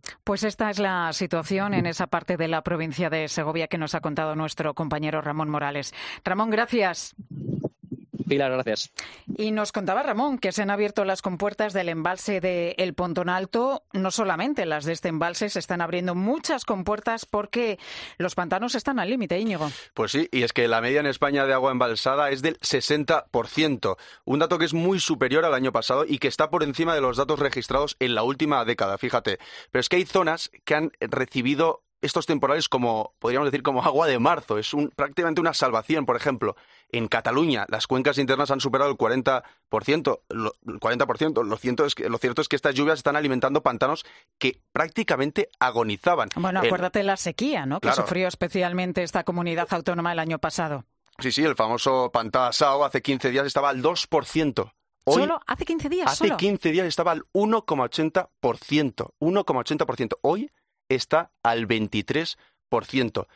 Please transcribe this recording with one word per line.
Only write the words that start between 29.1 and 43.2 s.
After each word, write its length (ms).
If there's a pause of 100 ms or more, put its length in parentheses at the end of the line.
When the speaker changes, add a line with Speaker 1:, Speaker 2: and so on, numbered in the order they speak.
Speaker 3:
Pero 120
es 60
que 100
hay 80
zonas 440 (140)
que 100
han 260
recibido 840 (180)
estos 260
temporales 420
como, 480
podríamos 300
decir, 160
como 200
agua 220
de 140
marzo. 400
Es 160
un, 140
prácticamente 520
una 140
salvación. 500
Por 100
ejemplo, 400 (340)
en 180
Cataluña, 600
las 200
cuencas 320
internas 320
han 80
superado 320
el 60
cuarenta 460 (260)
por 160
ciento. 440
Lo, 240 (140)
el 120
cuarenta 280
por 100
ciento. 240
Lo 160
cierto 260
es 120
que, 120
lo 120
cierto 240
es 40
que 100
estas 180
lluvias 240
están 160
alimentando 480